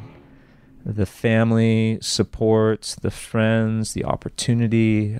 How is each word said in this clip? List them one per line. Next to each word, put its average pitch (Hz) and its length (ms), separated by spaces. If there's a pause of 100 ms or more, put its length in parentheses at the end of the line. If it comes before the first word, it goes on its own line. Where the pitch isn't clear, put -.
(840)
the 104 220
family 113 960
support, 110 960
the 98 100
friends, 110 840
the - 100
opportunity, 110 1160